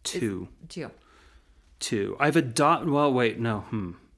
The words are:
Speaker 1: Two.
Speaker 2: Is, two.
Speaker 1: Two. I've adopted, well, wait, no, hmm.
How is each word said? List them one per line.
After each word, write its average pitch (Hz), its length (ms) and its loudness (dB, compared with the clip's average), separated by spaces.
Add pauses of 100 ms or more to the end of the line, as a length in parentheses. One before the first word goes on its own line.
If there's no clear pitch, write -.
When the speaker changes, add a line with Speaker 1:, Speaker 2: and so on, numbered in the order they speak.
Speaker 1:
Two. 98 440 -4 (160)
Speaker 2:
Is, 165 60 -20
two. 143 220 -12 (880)
Speaker 1:
Two. 98 400 -2
I've 147 160 2
adopted, 143 540 2
well, 143 220 4
wait, 120 280 2
no, 110 300 -2
hmm. 98 220 -6 (260)